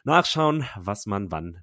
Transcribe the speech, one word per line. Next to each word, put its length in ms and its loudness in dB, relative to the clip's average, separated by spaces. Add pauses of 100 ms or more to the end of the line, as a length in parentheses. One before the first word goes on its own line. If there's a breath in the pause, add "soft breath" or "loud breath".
nachschauen, 600 2 (120)
was 280 -6
man 260 -2
wann 320 -6